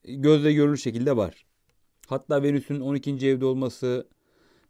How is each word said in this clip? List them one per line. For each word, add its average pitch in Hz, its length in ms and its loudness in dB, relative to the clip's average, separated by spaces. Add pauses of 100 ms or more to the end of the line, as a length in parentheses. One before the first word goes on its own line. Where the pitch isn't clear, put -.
gözle 147 480 4
görülür 147 240 2
şekilde 123 400 -2
var. 95 300 -4 (600)
Hatta 139 360 -2
Venüs'ün 143 380 -2
on 139 140 -4
ikinci 135 340 -4
evde 135 160 2
olması, 127 640 -4 (600)